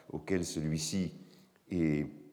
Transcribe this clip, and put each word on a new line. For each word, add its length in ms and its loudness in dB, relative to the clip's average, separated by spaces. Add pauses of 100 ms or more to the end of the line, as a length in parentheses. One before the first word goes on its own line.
(100)
auquel 340 0
celui-ci 680 0 (580)
est 360 4 (260)